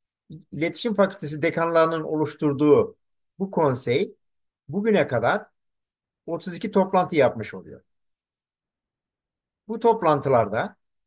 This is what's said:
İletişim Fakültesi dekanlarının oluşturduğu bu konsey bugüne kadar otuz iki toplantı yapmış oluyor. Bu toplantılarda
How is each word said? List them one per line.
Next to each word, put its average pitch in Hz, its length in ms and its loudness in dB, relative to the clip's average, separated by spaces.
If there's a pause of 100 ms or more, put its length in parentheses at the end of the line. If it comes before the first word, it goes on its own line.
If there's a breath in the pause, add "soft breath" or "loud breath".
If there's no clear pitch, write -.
(520)
İletişim 165 440 -4
Fakültesi 156 460 -2
dekanlarının 165 640 2
oluşturduğu 147 920 2 (420)
bu 196 120 -6
konsey 139 640 -2 (520)
bugüne 202 400 2
kadar 123 380 0 (800)
otuz 170 300 -10
iki 202 160 -8
toplantı 185 440 0
yapmış 123 380 0
oluyor. 80 300 -18 (1800)
Bu 220 120 -8
toplantılarda 143 1000 2 (300)